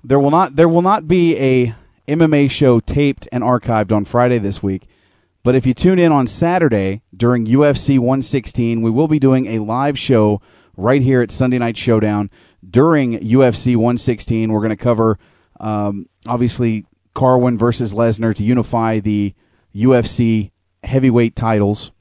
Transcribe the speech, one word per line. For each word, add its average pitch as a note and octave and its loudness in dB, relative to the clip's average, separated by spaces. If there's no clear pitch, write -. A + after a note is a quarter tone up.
There C3 0
will C#3+ 2
not, D#3 0
there E3 6
will E3 2
not F#3+ 0
be E3+ 2
a B2+ 0
M D#3 -2
M D#3 4
A C#3+ 2
show B2 4
taped - -4
and B2 -6
archived A2 0
on G#2 0
Friday B2 0
this G2+ -6
week, F#2+ -6
but - 2
if C3 0
you B2+ 2
tune F3+ 2
in E3+ 2
on C#3 2
Saturday A#2+ -2
during A#2 0
U C3+ 2
F C#3+ 2
C C#3 0
one B2+ -2
sixteen, A#2 -4
we A2+ 0
will D3 0
be D3+ 0
doing C3 2
a A2+ -4
live B2+ -4
show G#2+ 2
right B2+ 0
here B2+ 2
at G#2+ -4
Sunday B2+ -2
Night A#2 -4
Showdown G#2 0
during C3 2
U B2 4
F A#2+ 2
C B2 -2
one A#2+ 0
sixteen. A2+ -4
We're G#2 0
gonna A2 -2
cover, A2+ 0
um, G#2 -6
obviously, A#2 -2
Carwin B2+ 2
versus A#2 -2
Lesnar A2+ 0
to - -6
unify A2+ -2
the G2+ -4
U B2 2
F A#2+ 2
C A2+ -2
heavyweight A#2+ 0
titles. G#2 -2